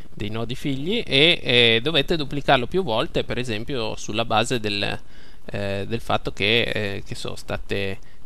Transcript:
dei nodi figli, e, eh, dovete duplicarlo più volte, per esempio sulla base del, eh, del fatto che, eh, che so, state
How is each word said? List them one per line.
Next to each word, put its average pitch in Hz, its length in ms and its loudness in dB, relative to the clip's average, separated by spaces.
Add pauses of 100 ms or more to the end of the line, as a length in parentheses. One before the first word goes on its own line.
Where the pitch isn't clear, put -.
(120)
dei 104 180 -4
nodi 113 240 -4
figli, 151 500 -2
e, 151 380 4
eh, 120 400 6
dovete 160 320 2
duplicarlo 143 540 2
più 185 160 0
volte, 123 400 0
per 123 140 -4
esempio 117 580 -4
sulla 107 280 -2
base 117 360 2
del, 104 400 -2 (460)
eh, 98 420 -2
del 113 120 -2
fatto - 320 0
che, 110 300 4
eh, 101 420 -2
che - 120 -4
so, - 180 -6
state 98 640 -4 (280)